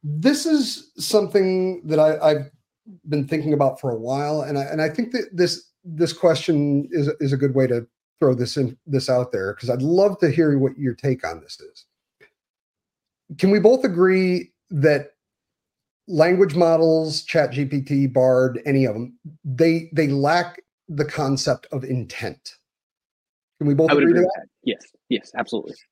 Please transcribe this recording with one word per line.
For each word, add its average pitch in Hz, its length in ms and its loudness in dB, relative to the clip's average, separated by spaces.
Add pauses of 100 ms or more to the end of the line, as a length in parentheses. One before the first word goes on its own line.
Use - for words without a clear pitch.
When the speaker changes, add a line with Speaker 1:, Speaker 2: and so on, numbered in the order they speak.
Speaker 1:
This 160 420 0
is 294 520 -2
something 185 880 0
that 151 120 0
I, 156 200 4
I've 151 320 0 (560)
been 143 200 -2
thinking 151 260 -2
about 139 260 0
for 131 120 -6
a 113 80 -6
while, 147 420 -4
and 143 160 -6
I, 139 60 -2
and 156 180 -4
I 156 80 0
think 233 220 -6
that 240 200 -6
this, 175 380 -2 (160)
this 165 280 -4
question 147 760 0
is, 151 180 -2 (100)
is 139 120 -2
a 139 60 -2
good 135 180 0
way 131 120 2
to 120 200 -4 (320)
throw 135 140 4
this 123 240 -4
in, 127 280 -4
this 135 240 -2
out 123 220 0
there, 98 220 -4
'cause 120 160 -10
I'd 127 120 -2
love 180 380 2
to 165 100 2
hear 147 280 2
what 135 200 0
your 131 160 -4
take 127 320 -4
on 82 160 -8
this - 200 -20
is. - 240 -20 (1500)
Can 185 140 2
we 208 80 4
both 254 240 6
agree 185 680 2 (200)
that 143 400 0 (960)
language 175 480 2
models, 160 680 2
Chat 143 280 0
G 139 140 -4
P 135 160 -4
T, 139 260 0
Bard, 127 580 2
any 135 200 2
of 107 100 -2
'em, 123 220 -10 (280)
they, 165 480 0
they 151 140 0
lack 147 540 -2 (280)
the 147 160 -4
concept 139 680 -4
of 131 120 -6
intent? - 720 -10 (1040)
Can 147 80 -2
we 143 60 2
both 151 180 4
Speaker 2:
I - 20 4
would 143 100 4
Speaker 1:
agree - 100 4
to 175 60 4
Speaker 2:
agree 180 60 4
with 185 100 -2
Speaker 1:
that? - 60 -14
Speaker 2:
that. - 80 -20 (140)
Yes, - 240 -6 (220)
yes, - 280 -4
absolutely. - 380 -8 (160)